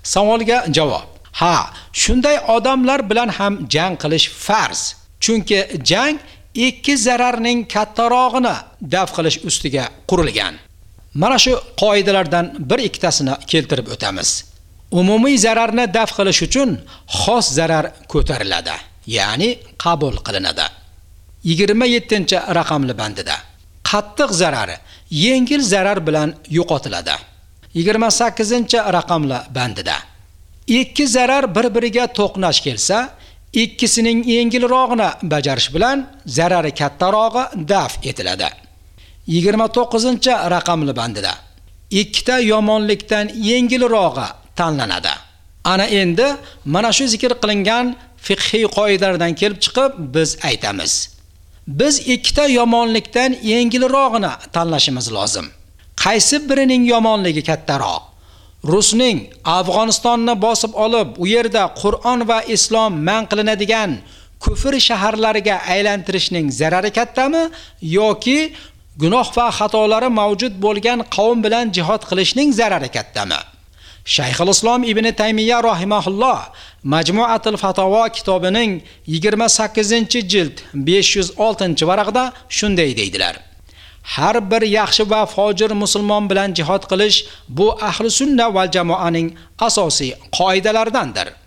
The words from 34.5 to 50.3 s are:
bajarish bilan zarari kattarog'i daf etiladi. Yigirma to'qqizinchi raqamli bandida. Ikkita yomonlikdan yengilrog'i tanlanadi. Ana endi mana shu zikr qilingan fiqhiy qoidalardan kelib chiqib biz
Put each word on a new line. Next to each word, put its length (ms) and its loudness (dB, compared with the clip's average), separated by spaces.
bajarish 500 -2
bilan 240 2
zarari 480 0
kattarog'i 720 0
daf 260 0
etiladi. 460 -4
Yigirma 400 2
to'qqizinchi 640 0
raqamli 440 0
bandida. 380 -6
Ikkita 500 0
yomonlikdan 840 0
yengilrog'i 880 2
tanlanadi. 580 -2
Ana 260 0
endi 400 2
mana 260 0
shu 160 0
zikr 260 0
qilingan 520 0
fiqhiy 500 0
qoidalardan 680 2
kelib 240 -2
chiqib 320 0
biz 180 0